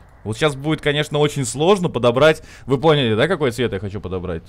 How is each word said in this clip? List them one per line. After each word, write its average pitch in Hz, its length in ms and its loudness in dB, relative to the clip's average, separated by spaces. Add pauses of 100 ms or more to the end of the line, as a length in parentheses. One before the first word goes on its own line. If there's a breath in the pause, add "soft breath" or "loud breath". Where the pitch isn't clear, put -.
(240)
Вот 107 120 -6
щас 151 200 0
будет, 151 240 -4
конечно, 147 380 -2
очень 147 260 0
сложно 165 440 0
подобрать. 127 540 2 (240 loud breath)
Вы 131 120 0
поняли, 139 360 2
да, 123 140 2
какой 147 240 0
цвет 117 200 -2
я 98 60 -4
хочу 98 220 -8
подобрать? 87 480 -8